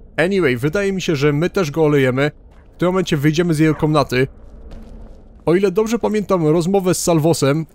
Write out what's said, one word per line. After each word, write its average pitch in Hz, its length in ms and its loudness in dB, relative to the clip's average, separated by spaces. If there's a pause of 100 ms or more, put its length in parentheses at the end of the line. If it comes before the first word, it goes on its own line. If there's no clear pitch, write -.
(180)
Anyway, 165 400 2
wydaje 196 360 -2
mi 185 80 -4
się, 170 140 -2
że 143 180 2
my 165 160 0
też 175 220 -2
go 160 140 0
olejemy. 143 460 2 (440)
W - 20 -20
tym 170 100 0
momencie 185 300 0
wyjdziemy 160 360 0
z 147 60 -2
jego 156 160 4
komnaty. 139 520 0 (1160)
O 160 100 2
ile 196 160 2
dobrze 220 280 -2
pamiętam 202 480 -2
rozmowę 180 460 0
z - 100 -4
Salvosem, 156 720 0